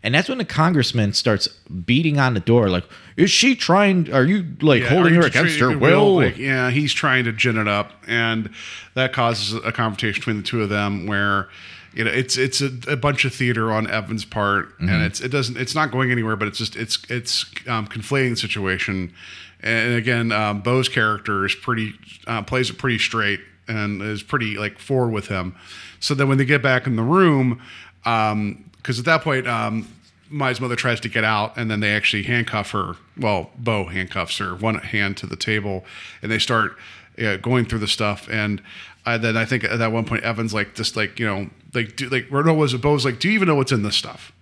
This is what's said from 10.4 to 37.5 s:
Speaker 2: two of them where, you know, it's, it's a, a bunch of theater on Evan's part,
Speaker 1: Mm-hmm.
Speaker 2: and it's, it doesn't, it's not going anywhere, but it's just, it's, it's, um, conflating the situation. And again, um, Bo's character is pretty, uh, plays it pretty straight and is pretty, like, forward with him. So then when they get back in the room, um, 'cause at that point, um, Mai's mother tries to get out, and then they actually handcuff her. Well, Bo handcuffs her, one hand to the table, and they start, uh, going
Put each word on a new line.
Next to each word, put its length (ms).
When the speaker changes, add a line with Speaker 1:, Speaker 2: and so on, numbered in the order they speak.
Speaker 2:
two 200
of 60
them 360
where, 440
you 100
know, 60
it's, 260
it's 260
a, 100
a 100
bunch 280
of 100
theater 360
on 200
Evan's 340
part, 440
Speaker 1:
Mm-hmm. 100
Speaker 2:
and 140
it's, 180
it 80
doesn't, 280
it's 180
not 160
going 200
anywhere, 240
but 120
it's 100
just, 180
it's, 220
it's, 380
um, 200
conflating 440
the 60
situation. 760
And 320
again, 380
um, 300
Bo's 280
character 560
is 80
pretty, 400
uh, 160
plays 300
it 80
pretty 180
straight 440
and 340
is 220
pretty, 340
like, 220
forward 320
with 160
him. 280
So 160
then 120
when 120
they 60
get 180
back 240
in 80
the 80
room, 580
um, 600
'cause 160
at 80
that 160
point, 260
um, 400
Mai's 280
mother 160
tries 260
to 80
get 140
out, 340
and 120
then 120
they 120
actually 300
handcuff 480
her. 240
Well, 440
Bo 260
handcuffs 540
her, 160
one 240
hand 380
to 100
the 80
table, 500
and 80
they 80
start, 360
uh, 140
going 280